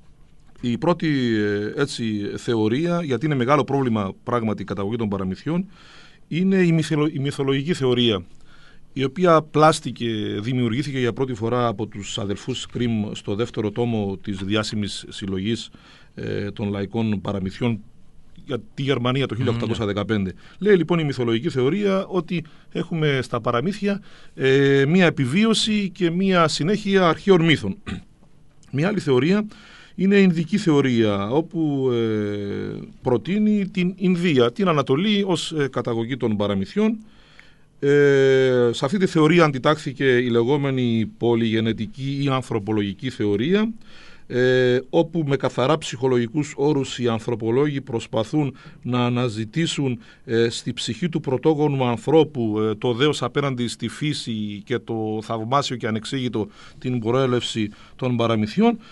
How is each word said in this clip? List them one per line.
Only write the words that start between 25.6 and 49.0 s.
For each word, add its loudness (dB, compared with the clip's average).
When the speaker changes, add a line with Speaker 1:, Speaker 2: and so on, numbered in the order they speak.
Speaker 1:
και -2
μία 2
συνέχεια 2
αρχαίων 4
μύθων. 0
<clears throat> -16
Μια 0
άλλη -2
θεωρία 2
είναι 4
η 8
Ινδική 2
θεωρία, 4
όπου, 0
ε, -2
προτείνει 0
την -2
Ινδία, 2
την -2
Ανατολή 2
ως, -2
ε, 0
καταγωγή -4
των 0
παραμυθιών. 0
Ε, 6
σε -2
αυτή 0
τη 4
θεωρία 6
αντιτάχθηκε 2
η 2
λεγόμενη 2
πολυγενετική 0
ή 0
ανθρωπολογική -2
θεωρία, 0
ε, 2
όπου 0
με 2
καθαρά 0
ψυχολογικούς -2
όρους -2
οι 0
ανθρωπολόγοι 0
προσπαθούν -2
να 0